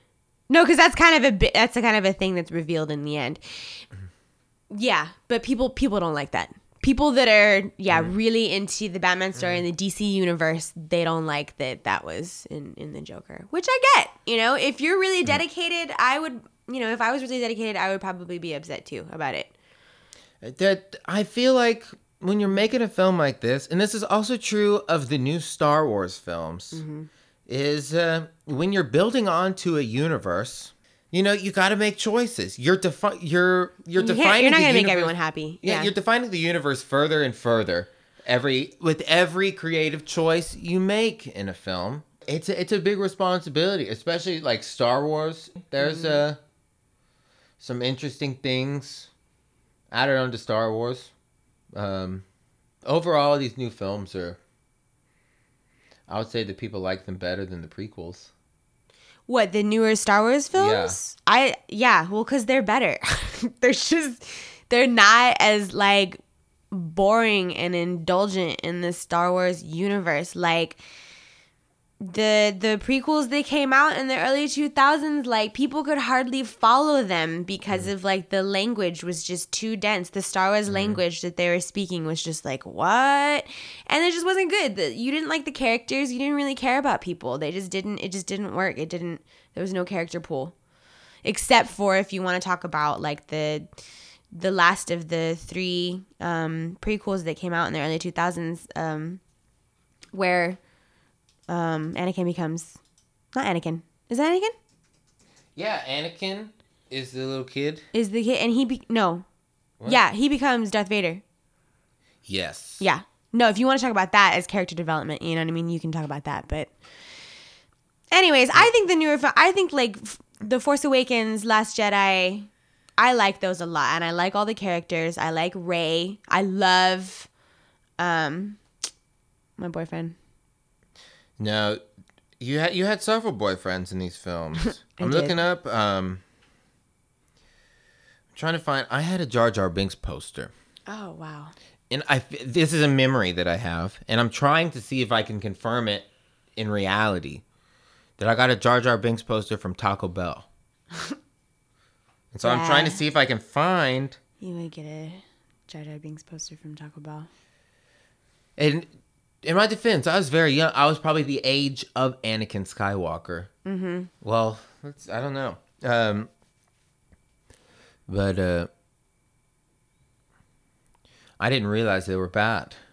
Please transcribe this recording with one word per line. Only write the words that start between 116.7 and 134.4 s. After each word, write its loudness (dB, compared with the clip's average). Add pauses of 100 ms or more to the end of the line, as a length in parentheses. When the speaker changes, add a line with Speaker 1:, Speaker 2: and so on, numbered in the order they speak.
Speaker 1:
anyways, 6
I 8
think 4
the 6
newer 4
fi-, 2
I 6
think, 0
like, 0
f-, -14 (220)
The 0
Force 2
Awakens, 2
Last 2
Jedi, 2 (520)
I 8
like 2
those -2
a -6
lot, 0
and -2
I -2
like 0
all 0
the -4
characters. -4
I -2
like -2
Rey. -2 (100)
I 2
love, 2 (680)
um, -2 (1040)
my -8
boyfriend. -10 (1200)
Speaker 2:
No, 0 (640)
you -4
had, 0
you 0
had -2
several 0
boyfriends -2
in -6
these -6
films. -6